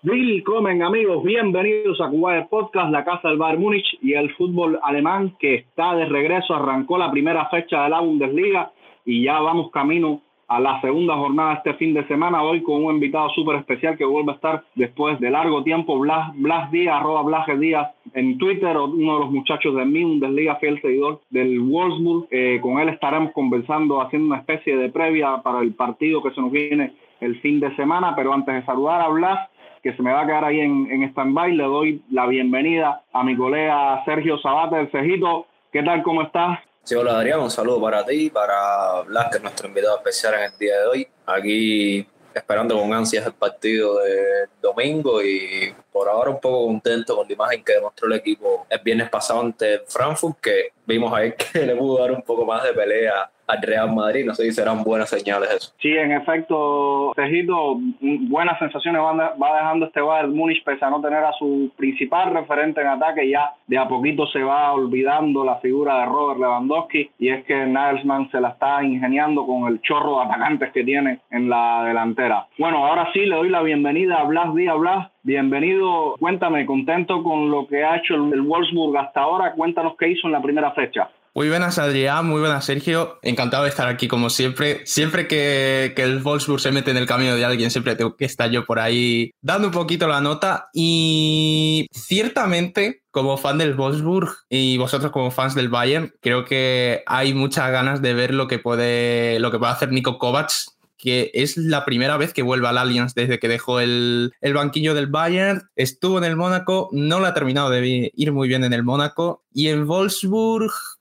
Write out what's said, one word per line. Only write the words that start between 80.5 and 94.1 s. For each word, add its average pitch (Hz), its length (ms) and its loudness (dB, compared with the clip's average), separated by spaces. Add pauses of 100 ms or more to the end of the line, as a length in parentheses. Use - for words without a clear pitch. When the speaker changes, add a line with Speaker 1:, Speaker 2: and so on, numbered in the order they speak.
Speaker 1:
fecha. 113 380 -2 (280)
Speaker 3:
Muy 147 120 2
buenas, 175 280 0
Adrián, 143 480 2
muy 156 140 0
buenas, 151 260 0
Sergio. 165 560 -2
Encantado 123 400 0
de 143 80 2
estar 127 180 -2
aquí, 123 200 -2
como 120 240 0
siempre. 131 560 0
Siempre 156 400 0
que, 135 680 0
que 131 60 0
el 131 160 2
Wolfsburg 143 420 -2
se 135 120 0
mete 139 180 0
en 127 80 2
el 123 80 0
camino 123 300 2
de 120 100 2
alguien, 117 240 0
siempre 117 260 0
tengo 117 200 -2
que - 100 -4
estar 120 240 0
yo 120 160 0
por 117 140 0
ahí 117 500 2 (100)
dando 196 280 0
un 175 60 -2
poquito 170 340 0
la 143 120 2
nota. 151 540 -2
Y 156 1200 2
ciertamente, 202 1200 -2
como 135 260 0
fan 143 220 0
del 147 160 0
Wolfsburg 151 540 0 (200)